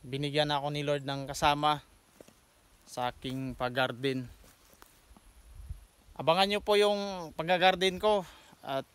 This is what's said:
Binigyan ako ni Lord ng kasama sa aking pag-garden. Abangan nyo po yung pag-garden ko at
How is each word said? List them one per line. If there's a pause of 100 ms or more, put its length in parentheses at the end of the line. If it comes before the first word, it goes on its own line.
Binigyan
ako
ni
Lord
ng
kasama (1040)
sa
aking
pag-garden. (1900)
Abangan
nyo
po
yung
pag-garden
ko (400)
at